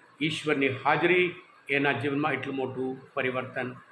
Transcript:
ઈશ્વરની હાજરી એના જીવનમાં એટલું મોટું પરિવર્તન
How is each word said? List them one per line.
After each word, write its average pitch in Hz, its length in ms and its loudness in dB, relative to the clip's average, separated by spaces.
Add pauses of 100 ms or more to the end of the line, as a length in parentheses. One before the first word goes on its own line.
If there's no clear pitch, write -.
(200)
ઈશ્વરની 151 480 2
હાજરી 170 640 2 (360)
એના 143 220 2
જીવનમાં 143 400 0
એટલું 135 240 -6
મોટું 131 580 -6
પરિવર્તન 127 600 -4 (160)